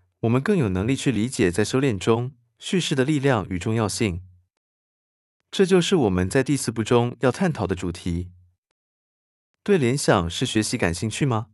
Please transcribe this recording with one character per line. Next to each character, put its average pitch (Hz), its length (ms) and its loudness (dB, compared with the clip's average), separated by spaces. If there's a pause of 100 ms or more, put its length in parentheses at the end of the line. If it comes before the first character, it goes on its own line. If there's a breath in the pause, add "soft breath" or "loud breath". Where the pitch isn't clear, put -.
(200 soft breath)
我 117 80 0
们 123 120 4
更 202 160 0
有 117 140 2
能 95 180 0
力 135 80 0
去 139 160 -2
理 107 160 -2
解 98 220 2
在 98 120 0
修 127 160 0
炼 131 200 0
中 120 360 0 (240)
叙 - 220 -2
事 160 140 -2
的 131 100 2
力 147 140 0
量 127 320 2
与 92 80 -4
重 110 160 -2
要 113 120 0
性。 92 360 -4 (1300)
这 196 160 2
就 180 160 4
是 185 140 2
我 123 120 4
们 92 220 0
在 135 120 2
第 139 140 0
四 - 140 -4
部 113 120 -4
中 120 380 2
要 127 100 2
探 175 220 -2
讨 110 140 -4
的 92 80 -4
主 90 180 -4
题。 87 380 -6 (1300)
对 202 140 2
联 135 220 2
想 92 320 2
是 127 160 -4
学 107 160 0
习 117 160 -4
感 87 160 0
兴 107 160 -4
趣 151 160 -2
吗？ 110 280 -2